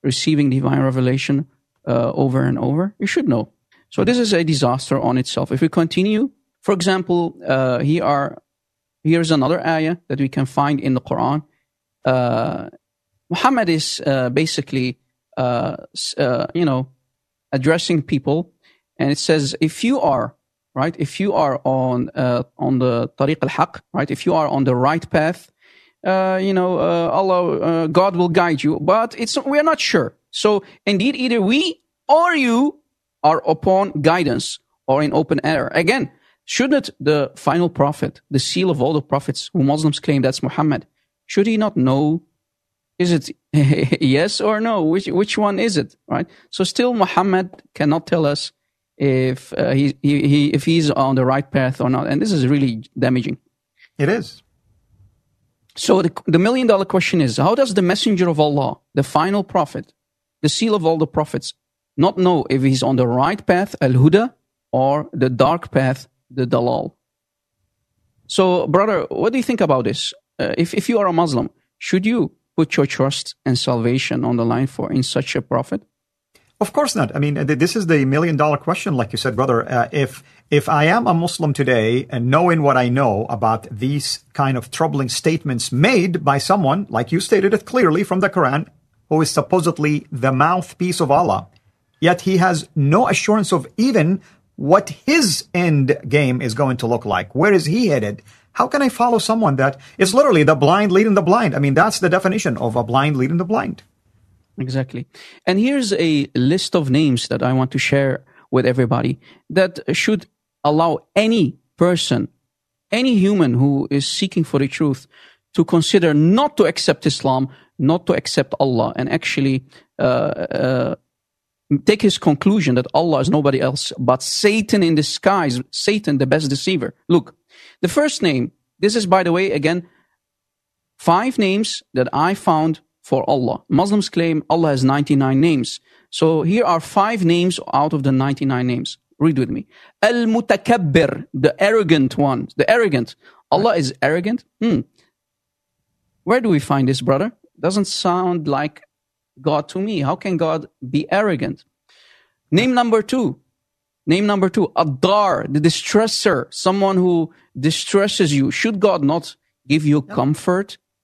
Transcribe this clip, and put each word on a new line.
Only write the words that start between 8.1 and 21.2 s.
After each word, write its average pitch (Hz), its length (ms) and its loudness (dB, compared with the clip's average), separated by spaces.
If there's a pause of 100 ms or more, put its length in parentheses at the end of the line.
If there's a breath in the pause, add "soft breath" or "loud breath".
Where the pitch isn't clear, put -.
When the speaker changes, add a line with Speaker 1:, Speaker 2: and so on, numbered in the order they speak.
Speaker 1:
here's 160 280 2
another 151 340 0
ayah 160 320 -2 (100)
that 127 120 -4
we 135 80 0
can 135 180 -4
find 143 340 -2
in 131 160 -2
the 127 60 -2
Quran. 143 420 -4 (600)
Uh, 120 640 -2 (600)
Muhammad 220 400 0
is, 156 360 -2
uh, 131 240 0
basically, 135 720 -4 (380)
uh, 123 380 -2 (180)
s-, - 240 -10
uh, 123 360 -2
you 170 120 0
know, 131 240 -2 (600)
addressing 160 500 0
people, 147 500 -4 (460)
and 139 140 -2
it 147 60 -4
says, 143 440 0
"If 160 220 -4
you 254 160 0
are," 135 360 -2 (400)
right, 151 240 -4
"if 147 200 -6
you 196 140 -2